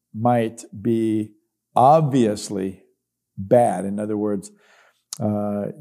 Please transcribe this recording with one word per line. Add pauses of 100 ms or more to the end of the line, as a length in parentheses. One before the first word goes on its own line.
(140)
might (160)
be (440)
obviously (520)
bad.
In
other
words, (680)
uh, (120)